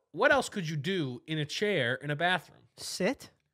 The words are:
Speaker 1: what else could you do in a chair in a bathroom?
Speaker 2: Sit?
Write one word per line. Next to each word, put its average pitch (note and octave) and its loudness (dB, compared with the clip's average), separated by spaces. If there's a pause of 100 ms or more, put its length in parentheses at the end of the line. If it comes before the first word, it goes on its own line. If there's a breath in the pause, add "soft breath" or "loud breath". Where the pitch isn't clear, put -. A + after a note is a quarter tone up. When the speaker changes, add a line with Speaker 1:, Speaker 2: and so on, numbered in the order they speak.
(120)
Speaker 1:
what B3 4
else C4+ 4
could E3+ -4
you E3 -2
do C#3+ -2
in D#3 -4
a D3 -2
chair D3 0
in D3 -4
a D3 -2
bathroom? F3 0 (180)
Speaker 2:
Sit? - -4 (220)